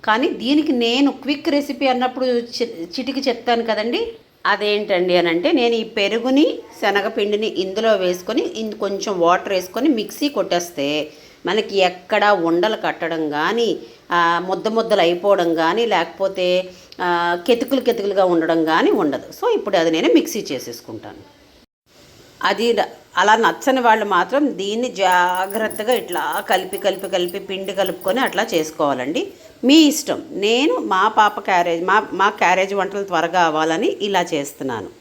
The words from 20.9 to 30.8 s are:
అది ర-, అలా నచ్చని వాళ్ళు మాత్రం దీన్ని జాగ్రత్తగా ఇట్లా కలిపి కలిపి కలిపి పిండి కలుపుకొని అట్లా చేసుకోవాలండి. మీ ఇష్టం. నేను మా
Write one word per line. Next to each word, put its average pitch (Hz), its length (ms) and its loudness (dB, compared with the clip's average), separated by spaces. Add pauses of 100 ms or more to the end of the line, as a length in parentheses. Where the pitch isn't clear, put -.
అది 202 300 0
ర-, 185 120 2 (320)
అలా 208 200 6
నచ్చని 226 440 2
వాళ్ళు 220 240 4
మాత్రం 202 540 0
దీన్ని 214 300 -4
జాగ్రత్తగా 190 1040 0
ఇట్లా 175 540 -4
కలిపి 185 300 -2
కలిపి 190 300 -4
కలిపి 180 300 -2
పిండి 190 340 -8
కలుపుకొని 190 480 -2
అట్లా 220 340 0
చేసుకోవాలండి. 156 720 -2 (360)
మీ 269 100 6
ఇష్టం. 277 560 4
నేను 233 460 0
మా 202 320 0